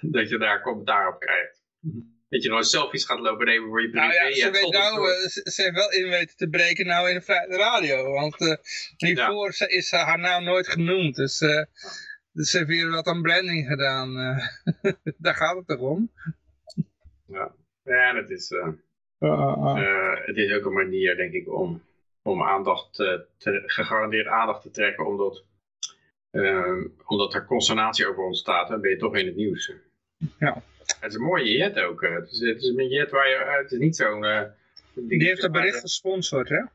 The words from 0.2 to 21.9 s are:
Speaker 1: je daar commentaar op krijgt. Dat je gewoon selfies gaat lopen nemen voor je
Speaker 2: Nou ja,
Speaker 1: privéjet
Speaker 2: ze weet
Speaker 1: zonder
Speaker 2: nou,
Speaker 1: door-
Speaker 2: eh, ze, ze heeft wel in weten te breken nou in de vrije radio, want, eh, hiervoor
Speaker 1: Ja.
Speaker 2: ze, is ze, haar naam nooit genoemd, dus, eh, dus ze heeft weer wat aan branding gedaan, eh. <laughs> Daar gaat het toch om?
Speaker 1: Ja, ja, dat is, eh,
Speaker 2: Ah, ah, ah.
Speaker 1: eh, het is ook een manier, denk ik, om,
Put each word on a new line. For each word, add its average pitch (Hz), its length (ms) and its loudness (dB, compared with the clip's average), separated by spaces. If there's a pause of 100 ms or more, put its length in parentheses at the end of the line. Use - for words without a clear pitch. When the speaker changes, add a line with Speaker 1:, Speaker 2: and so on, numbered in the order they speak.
Speaker 1:
je 117 80 0
daar 104 240 0
commentaar 104 520 0
op - 60 -20
krijgt. - 440 -2 (680)
Dat 127 140 -2
je 127 60 0
gewoon 113 140 2
selfies 143 420 0
gaat 123 140 -2
lopen 113 260 0
nemen 113 240 2
voor 113 120 0
je - 60 0
Speaker 2:
Nou 165 260 2
ja, 175 80 4
Speaker 1:
privéjet 139 240 0
Speaker 2:
ze 196 60 2
weet 196 100 2
Speaker 1:
zonder 185 200 2
Speaker 2:
nou, 214 140 2
Speaker 1:
door- 202 140 0
Speaker 2:
eh, 185 180 0
ze, 196 140 -8 (100)
ze - 100 -2
heeft 180 140 0
wel 202 160 2
in 185 180 0
weten 175 280 -2
te 170 120 -4
breken 170 360 2
nou 175 240 2
in 180 60 2
de 180 60 -6
vrije 180 360 0
radio, 156 540 2
want, 147 300 -2
eh, 160 140 2 (420)
hiervoor 202 480 0
Speaker 1:
Ja. 185 60 -4
Speaker 2:
ze, 202 160 -2
is 180 220 0
ze, 180 60 2
haar 170 240 2
naam 175 240 0
nooit 180 240 2
genoemd, 170 480 2
dus, 135 260 -2
eh, 151 220 4 (680)
dus 151 180 -2
ze 180 80 2
heeft 156 120 0
weer 165 200 2
wat 165 180 -2
aan 170 140 0
branding 170 460 0
gedaan, 135 520 -2
eh. 135 760 -2
<laughs> - 240 -10
Daar 160 180 0
gaat 165 200 0
het 185 120 -10
toch 143 120 -2
om? 160 320 0 (1160)
Speaker 1:
Ja, - 280 -8 (280)
ja, 127 300 4
dat 101 160 -4
is, 90 220 -10
eh, 87 160 -4 (520)
Speaker 2:
Ah, 151 200 2
ah, 143 260 0
ah. 139 160 2
Speaker 1:
eh, 95 440 0
het - 120 -6
is 101 160 2
ook 101 120 0
een 95 80 -2
manier, 92 420 2
denk 90 180 -4
ik, 175 200 -6
om, - 300 -4 (400)